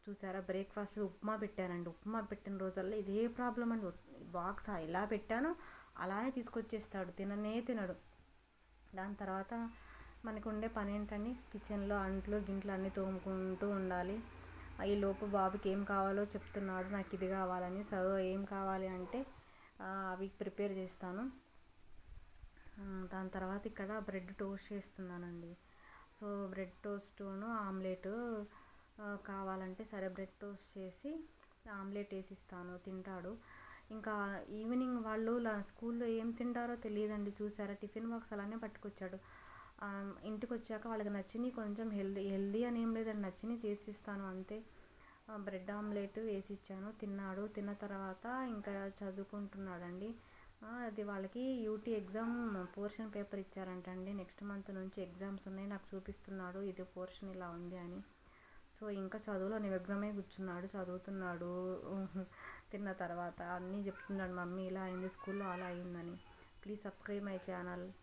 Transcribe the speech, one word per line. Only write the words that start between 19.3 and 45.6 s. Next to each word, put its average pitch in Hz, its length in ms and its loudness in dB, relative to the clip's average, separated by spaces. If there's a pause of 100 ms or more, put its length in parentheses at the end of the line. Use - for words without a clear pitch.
"ఆ, 190 40 -4
అవి 190 420 0
ప్రిపేర్ 196 440 2
చేస్తాను." 190 600 0 (1500)
ఆ, 190 340 -4
దాని 190 160 -2
తర్వాత 190 380 0
ఇక్కడ 208 320 -2
బ్రెడ్ 196 360 -4
టోస్ట్ 196 380 -2
చేస్తున్నానండి. 175 840 -6 (680)
So 202 240 0
బ్రెడ్ 185 380 -4
టోస్ట్ను 202 640 -2
ఆమ్లెట్, 208 960 0 (580)
ఆ, 202 160 -2 (100)
కావాలంటే 190 560 0
సరే 196 240 -2
బ్రెడ్ 190 340 -4
టోస్ట్ 202 360 -8
చేసి 277 460 -4 (480)
ఆమ్లెట్ 202 420 -2
వేసిస్తాను, 185 640 -6
తింటాడు. 185 600 -4 (540)
ఇంకా 208 580 0
ఈవినింగ్ 240 540 4
వాళ్ళు 220 340 4
ల-, 220 240 4
స్కూల్లో 233 440 0
ఏం 226 260 4
తింటారో 240 440 2
తెలియదండి. 214 680 2
చూసారా 208 320 0
టిఫిన్ 220 380 -2
బాక్స్ 226 220 -2
అలానే 208 220 0
పట్టుకొచ్చాడు. 202 600 -4 (680)
ఆ, 196 300 -2 (100)
ఇంటికి 214 300 0
వచ్చాక 226 340 -2
వాళ్ళకి 214 220 2
నచ్చినవి 202 400 2
కొంచెం 220 420 0
హెల్దీ, 196 300 2
హెల్దీ 196 420 4
అని 240 180 4
ఏం 226 140 6
లేదండి, 220 260 2
నచ్చినవి 220 440 0
చేసిస్తాను 202 640 -2
అంతే. 190 340 -4 (680)
ఆ, 214 60 -4
బ్రెడ్ 196 340 -2